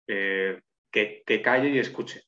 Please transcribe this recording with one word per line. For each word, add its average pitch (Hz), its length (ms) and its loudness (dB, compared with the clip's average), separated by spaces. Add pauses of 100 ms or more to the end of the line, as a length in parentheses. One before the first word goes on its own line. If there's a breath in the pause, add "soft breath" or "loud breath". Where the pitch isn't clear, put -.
eh, 98 540 -2 (300)
que, - 340 -2
que 110 160 2
calle 131 280 4
y 139 100 2
escuche - 480 -6